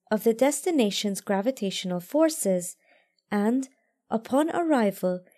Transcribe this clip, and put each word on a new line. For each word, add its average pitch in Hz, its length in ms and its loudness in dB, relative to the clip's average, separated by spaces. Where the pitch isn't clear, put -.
of 214 140 -2
the 226 100 4
destination's 233 840 0
gravitational 196 800 -2
forces 196 760 0
and, 226 380 0
upon 254 400 0
arrival, 208 680 0